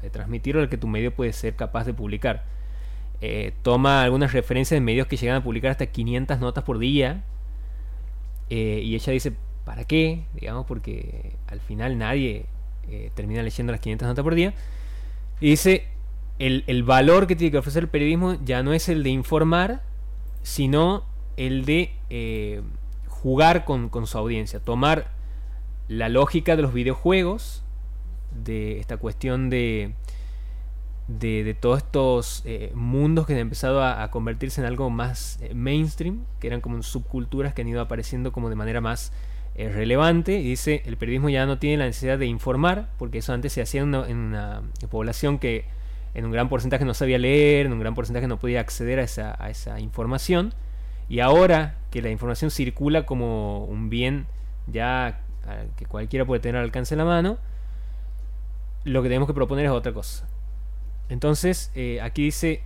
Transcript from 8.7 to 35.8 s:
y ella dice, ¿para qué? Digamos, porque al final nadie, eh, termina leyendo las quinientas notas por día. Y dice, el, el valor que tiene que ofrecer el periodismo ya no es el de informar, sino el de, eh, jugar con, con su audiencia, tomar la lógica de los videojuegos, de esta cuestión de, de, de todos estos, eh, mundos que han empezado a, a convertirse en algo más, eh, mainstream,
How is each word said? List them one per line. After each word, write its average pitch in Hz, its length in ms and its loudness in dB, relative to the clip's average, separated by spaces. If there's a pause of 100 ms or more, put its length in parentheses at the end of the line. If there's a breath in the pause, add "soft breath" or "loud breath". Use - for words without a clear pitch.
y 110 100 0
ella 113 180 0
dice, 131 200 0 (320)
¿para 113 200 -6
qué? 160 400 2 (100)
Digamos, 120 320 -6
porque 104 680 -6 (140)
al 104 120 -8
final 117 380 -2
nadie, 113 480 0 (420)
eh, 107 260 -8
termina 107 280 -2
leyendo 117 300 -2
las 110 80 -4
quinientas 113 280 -2
notas 127 140 0
por 165 120 2
día. 175 200 4 (840 loud breath)
Y 151 100 6
dice, 185 360 6 (520)
el, 131 280 2
el 123 160 2
valor 139 440 8
que 170 100 2
tiene 165 160 2
que 143 60 4
ofrecer 147 260 2
el 156 40 -2
periodismo 165 560 2
ya 127 180 2
no 139 100 2
es 165 160 2
el 156 140 2
de 135 80 2
informar, 165 720 2 (600)
sino 151 640 2 (320)
el 131 280 0
de, 156 280 2 (160)
eh, 107 540 -4 (460)
jugar 156 560 6
con, 123 240 0
con 113 180 -2
su - 120 -6
audiencia, 110 420 -2
tomar 139 500 2 (760 loud breath)
la 113 200 -2
lógica 143 460 4
de 156 80 4
los 135 100 2
videojuegos, 175 920 0 (640)
de 110 480 -4
esta 110 180 -6
cuestión 127 540 -2
de, 113 420 0 (1160 loud breath)
de, 110 360 0
de 107 100 -2
todos 123 240 4
estos, 131 680 2
eh, 110 300 -6
mundos 139 520 2
que 147 80 0
han 127 60 2
empezado 131 420 0
a, 120 200 2
a 107 80 -4
convertirse 117 500 -2
en 123 60 0
algo 123 240 0
más, 117 520 -4
eh, 110 120 -8
mainstream, 156 680 0 (160)